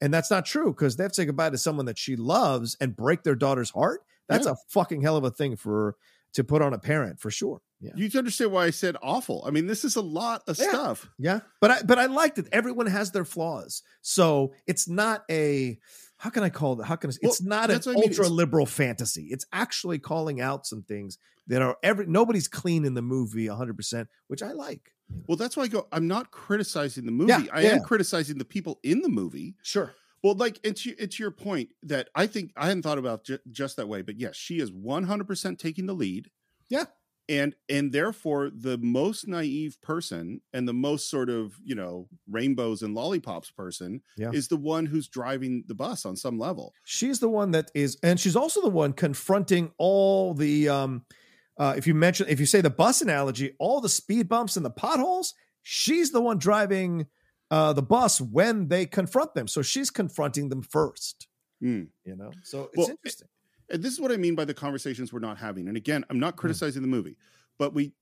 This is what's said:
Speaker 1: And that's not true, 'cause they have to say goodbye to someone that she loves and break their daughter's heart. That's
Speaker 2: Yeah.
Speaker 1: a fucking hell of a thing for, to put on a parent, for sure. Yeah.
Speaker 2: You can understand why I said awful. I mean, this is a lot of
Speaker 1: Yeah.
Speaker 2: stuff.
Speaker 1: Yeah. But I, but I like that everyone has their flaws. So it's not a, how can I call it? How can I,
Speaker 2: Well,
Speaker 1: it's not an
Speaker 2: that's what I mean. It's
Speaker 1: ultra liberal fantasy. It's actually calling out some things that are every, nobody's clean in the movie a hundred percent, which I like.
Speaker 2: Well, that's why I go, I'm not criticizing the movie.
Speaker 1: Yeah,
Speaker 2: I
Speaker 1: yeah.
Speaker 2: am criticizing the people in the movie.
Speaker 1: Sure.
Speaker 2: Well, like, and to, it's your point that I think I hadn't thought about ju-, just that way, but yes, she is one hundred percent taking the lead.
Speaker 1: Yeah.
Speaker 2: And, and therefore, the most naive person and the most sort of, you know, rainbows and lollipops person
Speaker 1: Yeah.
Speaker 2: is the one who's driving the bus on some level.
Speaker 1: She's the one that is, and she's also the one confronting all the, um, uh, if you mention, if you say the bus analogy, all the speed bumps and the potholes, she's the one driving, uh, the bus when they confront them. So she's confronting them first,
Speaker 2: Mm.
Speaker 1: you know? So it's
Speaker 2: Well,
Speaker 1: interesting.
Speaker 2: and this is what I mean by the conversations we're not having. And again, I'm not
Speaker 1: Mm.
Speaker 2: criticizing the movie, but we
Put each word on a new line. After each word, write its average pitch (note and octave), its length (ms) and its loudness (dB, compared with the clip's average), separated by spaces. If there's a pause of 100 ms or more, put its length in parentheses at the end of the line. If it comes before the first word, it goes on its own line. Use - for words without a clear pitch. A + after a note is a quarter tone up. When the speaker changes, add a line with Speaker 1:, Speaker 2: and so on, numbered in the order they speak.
Speaker 1:
And C#3+ 120 2
that's E3 160 2
not F#3 160 2
true, D4+ 260 0
'cause C3+ 260 0
they F3 60 0
have G3 100 -2
to - 20 -2
say F3+ 100 0
goodbye D3+ 240 0
to C3+ 80 -2
someone C#3+ 300 -2
that A2+ 100 -8
she - 180 -4
loves C3 640 2
and B2+ 160 0
break D3 280 2
their D3 120 2
daughter's C3 360 2
heart. - 300 2 (260)
That's A#3+ 180 4
Speaker 2:
Yeah. F3+ 60 2
Speaker 1:
a B2 40 -2 (120)
fucking E3+ 340 0
hell D#3 160 4
of C#3+ 60 2
a B2+ 80 0
thing C3+ 240 -2
for, G#2+ 400 0 (380)
to C3+ 100 2
put D3 180 4
on C#3 120 2
a A#2 40 -4
parent, C3 420 -2
for G#2+ 120 -6
sure. E3+ 280 -4 (220)
Yeah. G#2 140 -12
Speaker 2:
You G3+ 160 -2
can C4+ 80 2
understand A#3+ 320 0
why F#3 140 4
I E3 40 4
said E3 320 -2
awful. C#3 440 -2
I C3+ 60 -4
mean, D#3 140 2
this G3+ 180 -2
is C4 120 0
a A3 60 0
lot G3+ 460 -4
of D#3+ 120 -2
Speaker 1:
Yeah. C#4+ 100 2
Speaker 2:
stuff. C4+ 480 -2
Speaker 1:
Yeah. F3+ 220 0 (200)
But G#3 120 8
I, B3+ 100 2
but A#3+ 160 6
I B3 80 6
like D4 300 2
that F#3+ 160 -4
everyone A#3+ 340 0
has G3+ 260 0
their F#3+ 140 -2
flaws. D#3 560 -6 (200)
So C#3+ 520 4 (140)
it's - 200 0
not G#3 440 0
a, C#3+ 480 0 (380)
how - 120 -8
can A3+ 140 0
I F#3 60 2
call C3+ 300 0
it? A2 60 -10
How D#3+ 120 -2
can D#3+ 120 -6
I, B2+ 40 -4 (100)
Speaker 2:
Well, A#3 80 4
Speaker 1:
it's A#3 100 0
not G#3 280 0
an - 60 4
Speaker 2:
that's A#3+ 120 -2
what B3 60 0
I A3+ 80 4
mean. A3 80 6
It's G3 100 0
Speaker 1:
ultra F3+ 120 4
liberal D#3+ 360 4
fantasy. A#2 640 -2
It's C3 220 -8
actually F3+ 440 -4
calling D#3 440 -4
out C3+ 260 -4
some G#2+ 160 -10
things G2+ 340 -10 (300)
that B2+ 160 2
are B2+ 180 0
every, G3+ 240 2
nobody's G3+ 440 4
clean E3 360 0
in C3 80 0
the B2 80 -2
movie A#2 460 -2
a G#2 80 -6
hundred A2+ 220 -6
percent, A#2 320 -6 (180)
which C#3 160 -8
I G#3 80 -8
like. C#4+ 420 -12 (340)
Speaker 2:
Well, E3 100 0
that's A#3+ 200 -6
why C#4+ 60 0
I B3 60 0
go, G3+ 220 -4
I'm E3 160 0
not G#3+ 240 -2
criticizing D3 760 -4
the A2+ 60 -2
movie. D#3+ 180 4
Speaker 1:
Yeah, G3 200 4
Speaker 2:
I D#3 100 0
Speaker 1:
yeah. G#3+ 160 8
Speaker 2:
am - 40 0
criticizing E3 560 0
the C3 80 -6
people - 380 -8
in F3 180 2
the F4+ 80 0
movie. F#2+ 540 -4
Speaker 1:
Sure. - 320 -2 (260)
Speaker 2:
Well, G3+ 140 6
like, A3 300 -2
and G#3+ 100 -2
to, A#3 220 -10
it's G3+ 200 -8
your G#3+ 140 -6
point E3+ 400 -6 (120)
that C#3+ 300 -4
I F#3 140 2
think G#3 300 -8
I C#3+ 100 -2
hadn't F#3 160 0
thought D3+ 160 -2
about A#2+ 240 -4
ju-, C3+ 160 -8 (100)
just C3+ 280 -8
that A2+ 100 -6
way, G#2 140 -6
but G#2 180 -12
yes, A2 160 -8
she - 240 -6
is B2+ 100 -4
one A2+ 360 -6
hundred G3+ 220 -4
percent F#3 320 -6
taking E3 260 -6
the F#3+ 100 -6
lead. F#2+ 340 -4 (380)
Speaker 1:
Yeah. C#4 160 -2 (460)
Speaker 2:
And, C#3+ 260 0 (140)
and C#3+ 220 0
therefore, D3 580 -2
the A#2+ 300 -6
most C3 480 -2
naive D#3 540 -6
person G2 600 -8 (100)
and B2 160 -4
the A#2+ 60 -2
most C#3 380 -2
sort B2+ 180 -2
of, A2 240 -4 (100)
you C3 120 -6
know, F2+ 320 -10 (200)
rainbows A#2 540 -2
and G#2 140 -4
lollipops B2+ 560 -6
person F#2 500 -10 (160)
Speaker 1:
Yeah. A2 140 -4
Speaker 2:
is C#3 160 -2
the E3 100 0
one D#3+ 300 -2
who's D3+ 200 -4
driving B2+ 600 -6
the A2+ 80 -10
bus E3 320 -6
on F#2+ 80 -8
some A#2 240 -6
level. A#2 340 -6 (100)
Speaker 1:
She's B3+ 360 -2
the A3+ 100 4
one G#3 220 2
that D#3+ 240 2
is, C#3+ 260 0
and F3 180 4
she's F3+ 160 2
also D#4+ 260 2
the F4 80 4
one D#3 240 4
confronting F3 840 2
all F#3+ 560 4
the, D3 360 2
um, C3+ 360 0 (540)
uh, C#3 180 2
if C3 80 -2
you E3 80 6
mention, F3 360 4
if C#3+ 100 2
you C#3+ 80 2
say G3+ 140 6
the D#3+ 100 6
bus G3+ 300 4
analogy, C#3 580 0
all A#3 200 2
the A3+ 100 0
speed G#3 380 0
bumps A3+ 300 -2
and E3 80 -2
the A#2+ 60 -4
potholes, E4 640 0 (260)
she's D#4+ 500 0
the A#3 100 2
one A#3 180 2
driving, F#3 640 2 (460)
uh, D#3 220 4
the C#3 100 2
bus A3+ 360 4
when E3 500 2
they F3+ 180 2
confront B3+ 480 0
them. A#2+ 120 -2
So - 140 -2
she's C4 300 -2
confronting D3 580 -2
them C3 140 -6
first, - 640 -2 (340)
Speaker 2:
Mm. A2 280 -2 (160)
Speaker 1:
you F#2 100 -12
know? G2+ 160 -14 (120)
So C#3 300 -12
it's - 40 -18
Speaker 2:
Well, F3 120 4
Speaker 1:
interesting. - 380 -12 (420)
Speaker 2:
and E3+ 140 -4
this B3+ 100 -4
is C4+ 60 -8
what C4+ 120 -2
I A#3 60 0
mean F3 180 0
by D#3 100 -2
the D3 80 -4
conversations C3+ 580 -6
we're A#2+ 80 -8
not A2 180 -8
having. F#2+ 300 -8
And G#2 80 -6
again, C#3 340 -2
I'm C3 100 -2
not E3+ 160 -2
Speaker 1:
Mm. - 20 -20
Speaker 2:
criticizing D#3 440 -4
the C3 60 -4
movie, A#2+ 300 -2 (400)
but D3 160 -2
we C#3+ 180 -2 (100)